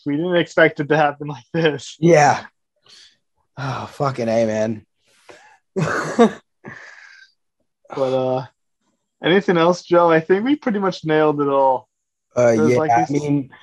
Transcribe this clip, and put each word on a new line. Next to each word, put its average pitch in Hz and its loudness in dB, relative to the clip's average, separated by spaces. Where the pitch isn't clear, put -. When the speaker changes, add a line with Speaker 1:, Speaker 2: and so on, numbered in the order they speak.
Speaker 1:
we 143 -4
didn't 175 -2
expect 160 2
it 147 -6
to 147 2
happen 147 -2
like 135 -14
this. 156 -2
Speaker 2:
Yeah. 151 4
Oh, 127 -10
fucking 127 -4
A, 113 0
man. 110 -4
<laughs> - -2
Speaker 1:
But, 131 -4
uh, 131 -4
anything 185 2
else, 170 2
Joe? 170 2
I 160 4
think 190 0
we 277 0
pretty 214 -4
much 190 -6
nailed 156 0
it 143 -2
all. 135 0
Speaker 2:
Uh, 120 4
Speaker 1:
It 110 0
was 117 2
Speaker 2:
yeah, 123 2
Speaker 1:
like 120 -2
Speaker 2:
I 117 2
Speaker 1:
this, 127 -2
Speaker 2:
mean, 143 -2